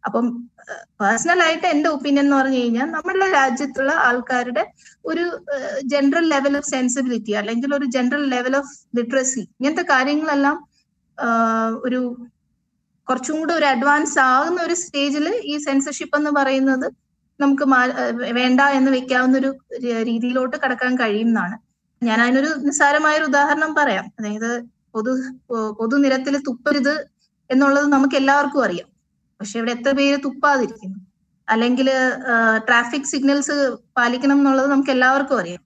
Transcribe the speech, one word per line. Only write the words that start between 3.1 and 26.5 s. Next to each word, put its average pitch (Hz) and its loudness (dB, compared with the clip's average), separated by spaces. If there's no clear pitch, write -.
രാജ്യത്തുള്ള 269 0
ആൾക്കാരുടെ 247 -2
ഒരു, 339 -6
ആ, 587 -6
general 285 2
level 277 2
of 285 -4
sensibility 247 -2
അല്ലെങ്കിൽ 233 -2
ഒരു 285 -2
general 254 0
level 254 -2
of 277 0
literacy 254 -2
ഇങ്ങനത്തെ 302 -4
കാര്യങ്ങളെല്ലാം, 294 0
ആ, 233 -2
ഒരു 240 -6
കുറച്ചും 262 -4
കൂടെ 320 -2
ഒരു 320 0
അഡ്വാൻസ് 285 2
ആകുന്ന 285 2
ഒരു 339 -2
സ്റ്റേജിൽ 302 -2
ഈ 294 -6
സെൻസർഷിപ്പ് 285 -2
എന്ന് 294 0
പറയുന്നത് 269 0
നമുക്ക് 277 2
മാ-, 254 4
ആ, 247 -2
വേണ്ട 247 2
എന്ന് 277 4
വെക്കാവുന്ന 254 2
ഒരു 269 -2
രീ-, 226 -2
രീതിയിലോട്ട് 247 -2
കടക്കാൻ 254 0
കഴിയുന്നതാണ്. 220 0
ഞാൻ 226 2
അതിനൊരു 262 2
നിസ്സാരമായ 294 2
ഒരു 311 0
ഉദാഹരണം 294 0
പറയാം. 202 0
അതായത് 220 -4
പൊതു, 240 -6
പൊ-, 220 -4
പൊതുനിരത്തിൽ 262 0
തുപ്പരുത് 285 -2